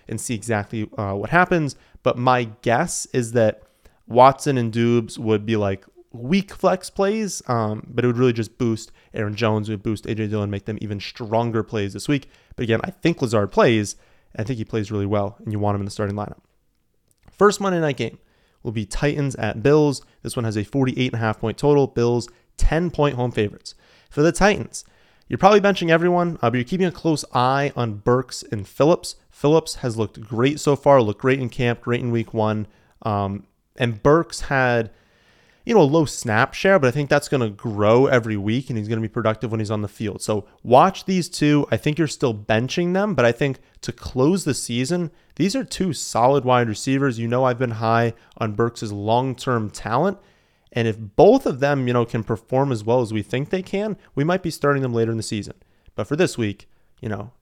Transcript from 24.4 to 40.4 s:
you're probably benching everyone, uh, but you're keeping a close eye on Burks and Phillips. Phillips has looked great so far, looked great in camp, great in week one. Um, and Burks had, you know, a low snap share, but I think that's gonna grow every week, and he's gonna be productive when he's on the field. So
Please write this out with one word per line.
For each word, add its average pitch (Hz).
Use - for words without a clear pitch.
you're 120
probably 202
benching 190
everyone, 175
uh, 131
but 120
you're 123
keeping 185
a 170
close 156
eye 135
on 117
Burks 123
and 104
Phillips. -
Phillips 156
has 113
looked 107
great 123
so 143
far, 139
looked 104
great 135
in 123
camp, 120
great 120
in 120
week 117
one. 107
Um, 101
and 120
Burks 156
had, 120
you 233
know, 208
a -
low 147
snap 117
share, 190
but 131
I 120
think 143
that's 147
gonna 123
grow 107
every 113
week, 107
and 120
he's 104
gonna 113
be 110
productive 107
when 113
he's 107
on 107
the 101
field. 101
So 104